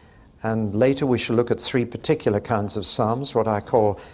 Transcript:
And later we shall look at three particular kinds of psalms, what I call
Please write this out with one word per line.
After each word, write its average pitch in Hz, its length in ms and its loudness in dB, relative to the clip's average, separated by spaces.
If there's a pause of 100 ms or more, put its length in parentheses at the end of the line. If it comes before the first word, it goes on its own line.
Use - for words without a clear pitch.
(420)
And 110 320 -2
later 135 320 2
we 123 140 2
shall - 160 -2
look 120 160 2
at 113 100 -4
three 123 240 0
particular 120 540 0
kinds 104 360 -2
of 98 120 -6
psalms, 123 480 0
what 110 120 2
I 104 140 0
call 107 380 2 (140)